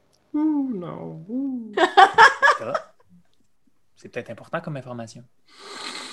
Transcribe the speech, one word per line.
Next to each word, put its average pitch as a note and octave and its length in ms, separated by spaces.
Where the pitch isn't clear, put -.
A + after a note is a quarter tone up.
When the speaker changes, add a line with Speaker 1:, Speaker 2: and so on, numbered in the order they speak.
Speaker 1:
Ouh, D4+ 400
non. E3 540
Ouh. B3+ 440
Speaker 2:
<laughs> - 40
Nikita ? - 1200
C'est - 140
peut-être B2 200
important D#3+ 300
comme D#3+ 160
information. A#2+ 480